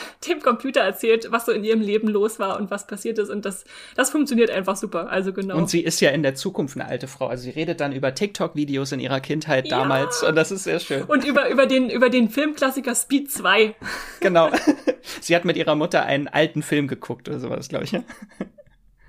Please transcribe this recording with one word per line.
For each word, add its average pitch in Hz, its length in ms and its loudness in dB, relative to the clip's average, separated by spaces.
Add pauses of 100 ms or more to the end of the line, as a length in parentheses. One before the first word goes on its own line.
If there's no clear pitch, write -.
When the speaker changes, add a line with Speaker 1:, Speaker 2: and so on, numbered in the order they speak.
Speaker 1:
<laughs> - 180 -14
dem 311 140 -2
Computer 247 400 0
erzählt, 220 500 0
was 233 140 -2
so 240 60 2
in 208 120 -2
ihrem 220 180 2
Leben 214 260 0
los 214 320 0
war 196 180 -2
und 202 140 -6
was 202 160 -6
passiert 214 320 -6
ist 202 100 -2
und 202 160 -6
das, 196 200 -8 (300)
das 262 140 2
funktioniert 233 400 2
einfach 190 280 -2
super. 185 320 -6
Also 190 240 -2
genau. 196 240 -4
Speaker 2:
Und 165 120 2
sie 170 120 2
ist - 180 -2
ja 165 100 6
in 147 140 2
der 135 100 2
Zukunft 165 420 -4
eine 131 140 -8
alte 131 180 -6
Frau. 135 200 -6
Also 123 160 -8
sie 123 80 -10
redet 160 300 -4
dann 143 100 -2
über 135 240 -2
TikTok-Videos 147 760 -2
in 131 60 -4
ihrer 131 200 -2
Kindheit, 147 440 0
damals. 135 580 0
Speaker 1:
Ja. 170 80 4
Speaker 2:
Und 156 60 2
das 160 160 2
ist 190 120 -6
sehr 165 160 -2
schön. 139 240 -4
Speaker 1:
Und 262 220 2
über, 269 240 2
über 262 160 4
den, 262 240 2
über 240 200 4
den 233 200 4
Filmklassiker 269 680 -2
Speed 277 360 0
zwei. 214 440 4 (440)
Speaker 2:
Genau. 170 300 6 (360)
<laughs> - 360 -4
Sie 165 140 2
hat 170 100 2
mit 160 120 2
ihrer 156 180 2
Mutter 165 300 2
einen 143 220 0
alten 156 340 0
Film 147 260 0
geguckt - 420 -10
oder 143 100 -6
sowas, 127 300 -8
glaub - 140 -4
ich, 143 80 -8
ja? - 120 -2 (1040)